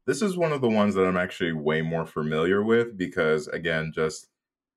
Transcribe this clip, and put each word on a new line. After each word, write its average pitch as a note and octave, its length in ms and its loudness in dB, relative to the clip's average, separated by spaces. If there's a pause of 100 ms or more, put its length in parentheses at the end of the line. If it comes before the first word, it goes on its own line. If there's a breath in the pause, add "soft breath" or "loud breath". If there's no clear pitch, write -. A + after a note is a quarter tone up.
this C#3+ 160 0
is F#3+ 160 0
one E3+ 140 0
of C#3 100 -4
the A#2+ 80 4
ones G#2 260 2
that F#2+ 100 4
I'm F#2 120 2
actually F2+ 360 -2
way D#2 280 0
more D#2+ 240 -2
familiar E2 580 0
with A2+ 340 2
because, D#2+ 500 0
again, D#2+ 460 -4
just D#2+ 340 -4 (500)